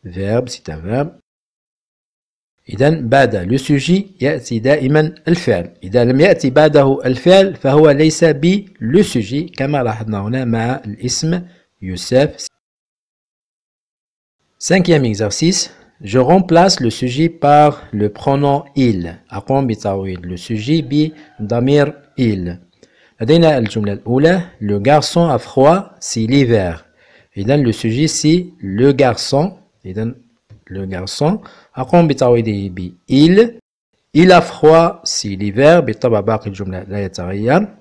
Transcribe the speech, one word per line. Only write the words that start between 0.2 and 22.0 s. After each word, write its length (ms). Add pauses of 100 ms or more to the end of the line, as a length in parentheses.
c'est 220
un 80
verbe. 300 (1600)
إذن 400
بعد 440
le 60
sujet 640
يأتي 360
دائمًا 560 (140)
الفعل. 540
إذا 220
لم 160
يأتي 300
بعده 540
الفعل 520
فهو 340
ليس 340
ب 400 (160)
le 220
sujet 560
كما 240
لاحظنا 380
هنا 240
مع 300 (100)
الاسم 580 (400)
يوسف. 640 (2000)
Cinquième 460
exercice. 800 (160)
Je 160
remplace 640
le 100
sujet 400
par 600
le 180
pronom 540 (120)
il. 420 (120)
أقوم 360
بتعويض 600
le 100
sujet 460
ب 300 (300)
ضمير 520 (260)